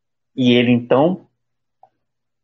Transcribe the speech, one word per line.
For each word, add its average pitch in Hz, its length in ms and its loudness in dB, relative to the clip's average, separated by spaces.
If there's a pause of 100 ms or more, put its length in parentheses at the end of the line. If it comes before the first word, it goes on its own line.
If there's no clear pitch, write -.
(360)
E 123 180 0
ele, 120 180 2
então, 127 560 -2 (1160)